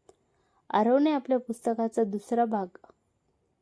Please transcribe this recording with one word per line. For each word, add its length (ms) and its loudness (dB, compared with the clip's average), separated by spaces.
आरवने 420 4
आपल्या 280 0
पुस्तकाचा 640 -2
दुसरा 420 -2
भाग 220 -4